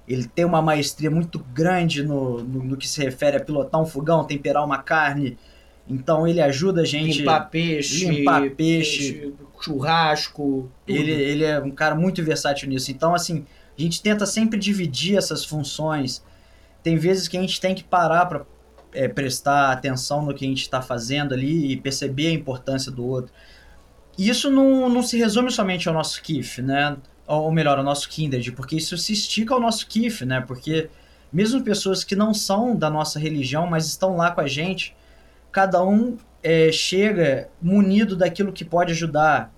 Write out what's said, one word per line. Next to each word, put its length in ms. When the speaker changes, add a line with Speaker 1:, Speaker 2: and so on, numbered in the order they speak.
Speaker 1:
ele 200
tem 180
uma 180
maestria 480
muito 280
grande 640
no, 400
no, 220
no 120
que 120
se 140
refere 340
a 40
pilotar 400
um 60
fogão, 380
temperar 400
uma 140
carne. 580
Então 380
ele 140
ajuda 420
a 20
gente 360
Speaker 2:
Limpar 300
peixe, 580
Speaker 1:
limpar 320
peixe. 40
Speaker 2:
peixe, 800
churrasco, 1120
tudo. 100
Speaker 1:
Ele, 140
ele 340
é 140
um 120
cara 240
muito 280
versátil 460
nisso. 220
Então, 240
assim, 300
a 40
gente 220
tenta 240
sempre 320
dividir 580
essas 280
funções. 800
Tem 140
vezes 300
que 100
a 40
gente 200
tem 140
que 80
parar 440
pra, 180
é, 160
prestar 640
atenção 520
no 100
que 100
a 40
gente 200
tá 140
fazendo 520
ali 380
e 40
perceber 520
a 40
importância 600
do 120
outro. 280
E 120
isso 220
não, 380
não 140
se 140
resume 340
somente 380
ao 60
nosso 280
kiff, 380
né? 360
Ou, 180
ou 80
melhor, 260
ao 60
nosso 240
kindred, 440
porque 240
isso 220
se 140
estica 420
ao 60
nosso 260
kiff, 380
né? 160
Porque 500
mesmo 300
pessoas 420
que 100
não 200
são 420
da 140
nossa 280
religião, 480
mas 200
estão 300
lá 140
com 100
a 60
gente, 480
cada 320
um, 360
é, 300
chega 760
munido 560
daquilo 360
que 120
pode 280
ajudar 640